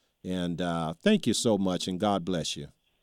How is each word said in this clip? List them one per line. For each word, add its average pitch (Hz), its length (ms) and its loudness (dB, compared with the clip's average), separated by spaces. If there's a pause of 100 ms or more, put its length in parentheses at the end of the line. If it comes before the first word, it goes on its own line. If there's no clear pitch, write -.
(260)
And, 87 360 -2
uh, 85 400 -2
thank 208 260 2
you 107 80 4
so 107 240 2
much, 92 280 0
and 92 120 -4
God 98 260 0
bless 87 320 -2
you. 71 120 -12 (340)